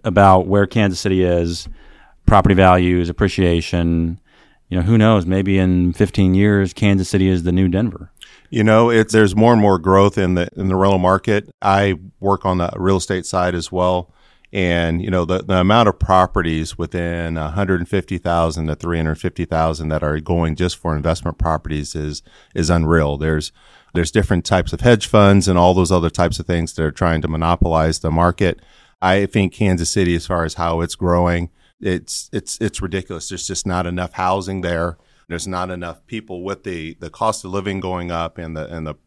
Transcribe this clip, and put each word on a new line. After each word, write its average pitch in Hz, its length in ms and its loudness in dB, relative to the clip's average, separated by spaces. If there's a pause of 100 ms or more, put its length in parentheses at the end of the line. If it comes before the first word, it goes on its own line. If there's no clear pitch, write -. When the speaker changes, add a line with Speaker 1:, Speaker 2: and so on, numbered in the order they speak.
Speaker 1:
about 95 420 6
where 101 200 2
Kansas 101 340 0
City 95 240 0
is, 85 440 0 (580)
property 101 280 4
values, 90 540 4
appreciation. 85 1120 0 (480)
You 90 100 -4
know, 87 60 0
who 110 140 4
knows? 107 280 4
Maybe 95 320 0
in 90 340 2
fifteen 95 420 2
years, 98 380 2
Kansas 98 360 0
City 95 200 2
is 90 140 0
the 87 100 -2
new 92 160 2
Denver. 90 440 -4 (380)
Speaker 2:
You 113 120 0
know, 110 280 4
it's, 110 220 2
there's 107 220 6
more 113 180 4
and 113 80 4
more 98 180 4
growth 95 380 4
in 92 180 0
the, 87 220 -2
in 95 120 -4
the 92 80 0
rental 98 220 2
market. 95 520 0 (120)
I 98 320 2 (260)
work 98 260 0
on 92 120 0
the 87 180 -2
real 95 220 2
estate 92 280 -4
side 90 300 -2
as 85 160 -8
well. 90 400 -2 (400)
And, 85 500 0
you - 80 -6
know, 92 140 0
the, 92 180 -2
the 95 160 -2
amount 104 300 4
of 95 100 0
properties 87 800 0
within 85 580 -6
a 78 140 -6
hundred 92 300 -2
and 87 80 -8
fifty 95 300 -4
thousand 82 500 -2
to 73 80 -4
three 85 220 -4
hundred 78 180 -2
fifty - 300 -6
thousand 80 420 -2
that 78 160 -4
are 76 160 -2
going 82 340 -2
just 87 220 -4
for 82 180 -6
investment 80 440 -4
properties 76 580 -4
is, 76 260 -8 (320)
is 80 160 -2
unreal. 80 460 2
There's, 78 340 -4 (440)
there's 85 180 -2
different 95 320 0
types 90 280 -2
of 87 80 -6
hedge 120 280 2
funds 98 400 4
and 90 100 2
all 90 160 6
those 90 180 2
other 85 180 2
types 85 280 -2
of 85 80 -10
things 82 280 -2
that 85 100 -4
are 76 80 -2
trying 82 300 -2
to 78 60 -4
monopolize 80 720 0
the 82 140 -4
market. 87 480 0 (420)
I 95 240 2
think 98 280 0
Kansas 92 360 0
City, 90 240 0
as 82 120 -4
far 85 180 -2
as 78 100 -6
how 85 280 -2
it's 87 120 -6
growing, 87 560 0 (300)
it's, - 520 -6
it's, - 280 -10
it's 110 200 -6
ridiculous. 90 480 -8
There's - 180 -12
just 87 200 -8
not 90 200 -4
enough 90 260 -6
housing 95 480 -4
there. 87 380 -4 (300)
There's 85 200 -10
not 92 220 -6
enough 87 360 -14
people 95 380 -12
with 95 180 -8
the, 82 380 -10
the 85 100 -14
cost - 340 -6
of 92 60 -12
living 98 300 -6
going 90 320 -8
up 85 260 -6
and 80 180 -12
the, 78 160 -12
and 82 140 -10
the 76 80 -10 (120)